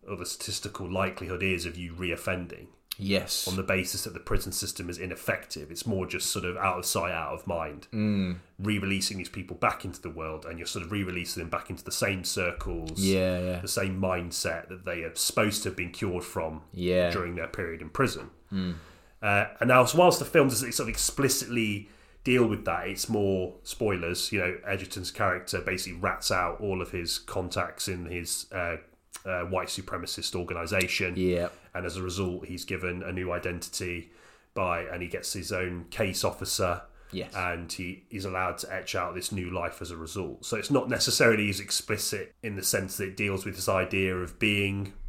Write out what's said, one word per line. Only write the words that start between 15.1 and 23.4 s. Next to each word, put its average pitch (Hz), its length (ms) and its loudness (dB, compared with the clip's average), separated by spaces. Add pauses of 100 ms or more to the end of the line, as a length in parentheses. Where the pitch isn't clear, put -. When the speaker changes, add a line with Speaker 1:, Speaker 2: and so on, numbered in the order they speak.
Speaker 1:
supposed - 480 2
to 98 80 0
have - 60 -8
been 87 160 -4
cured 90 320 -2
from 80 380 -4 (120)
Speaker 2:
Yeah. 90 360 4
Speaker 1:
during 87 260 -2
their 82 100 -4
period 82 340 -6
in 80 80 -10
prison. 101 420 0 (220)
Speaker 2:
Mm. 92 220 0 (480)
Speaker 1:
Uh, 101 240 4 (140)
and 120 80 4
now, 127 180 10
so 151 100 2
whilst 175 220 10
the 139 80 0
film 143 220 8
doesn't 120 240 0
sort 117 160 0
of 113 40 -2
explicitly 113 960 2 (360)
deal 123 220 6
with 107 200 0
that, 87 220 0
it's - 200 -4
more 98 540 2